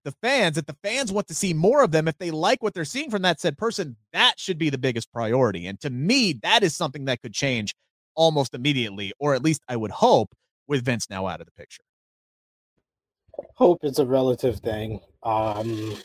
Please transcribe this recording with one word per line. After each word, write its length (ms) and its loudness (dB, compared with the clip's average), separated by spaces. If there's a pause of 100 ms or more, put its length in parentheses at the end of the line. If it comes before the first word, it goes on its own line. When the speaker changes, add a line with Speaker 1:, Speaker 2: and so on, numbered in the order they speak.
Speaker 1:
the 180 -8
fans, 340 2
if 80 -2
the 180 -16
fans 300 -4
want 160 -2
to 60 -12
see 180 -2
more 320 4
of 60 2
them, 180 2
if 80 -4
they 140 -6
like 320 0
what 100 -2
they're 140 -6
seeing 240 -8
from 120 -2
that 160 2
said 200 -2
person, 360 -4 (200)
that 260 4
should 160 -4
be 140 0
the 80 -4
biggest 340 -4
priority. 540 0
And 140 -8
to 100 -6
me, 420 0 (100)
that 200 6
is 120 2
something 300 -6
that 160 -2
could 140 -12
change 400 -2 (400)
almost 400 2
immediately, 640 -2
or 160 2
at 80 -2
least 260 2
I 80 -4
would 140 -2
hope, 440 4 (320)
with 160 -2
Vince 280 -4
now 160 -6
out 140 -6
of 60 -16
the 60 -20
picture. 300 -20 (1700)
Speaker 2:
Hope 280 4
is 140 -2
a 80 2
relative 540 0
thing. 400 -6 (220)
Um, 720 -2 (100)